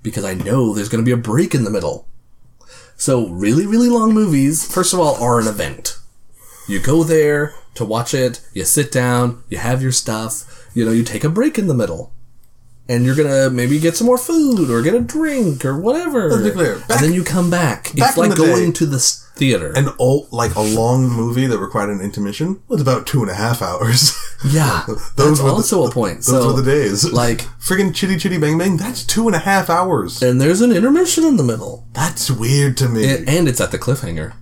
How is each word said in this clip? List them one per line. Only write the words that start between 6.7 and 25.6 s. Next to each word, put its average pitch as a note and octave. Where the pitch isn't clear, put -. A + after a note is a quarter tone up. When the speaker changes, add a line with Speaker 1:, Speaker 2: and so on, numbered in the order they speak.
Speaker 1:
go E3
there D3+
to A#2
watch A2
it, B2+
you F#2+
sit C#3+
down, B2
you -
have B2
your C3
stuff, -
you A#2
know, A2
you A#2
take B2
a D3
break A#3
in G3+
the D#3
middle. A2+
And A#2+
you're C3
gonna C#3
maybe B2+
get E3
some A#3
more B3
food C4
or A#2
get D#3+
a A#3+
drink A#3+
or C#3
whatever. C4+
Speaker 2:
Let's G#3+
be G#3
clear. D#3+
Speaker 1:
And -
Speaker 2:
Back, B2
Speaker 1:
then D#3
you F3+
come F3
back. E3+
Speaker 2:
back A#3
Speaker 1:
It's C4+
like G#3+
Speaker 2:
in F#3
the -
Speaker 1:
going E3
Speaker 2:
day, -
Speaker 1:
to E3
the C#3+
s-, -
theater. C3
Speaker 2:
an C3+
old, C3+
like, A#2
a G#2
long A2+
movie A#2+
that A#2
required G2+
an G2+
intermission G#2
was G#3
about B2+
two C3
and G2+
a F#2
half A#2
hours. A2+
<laughs> -
Speaker 1:
Yeah, C#3
Speaker 2:
Those -
Speaker 1:
that's D3
Speaker 2:
were C3+
the, C3
Speaker 1:
also G3+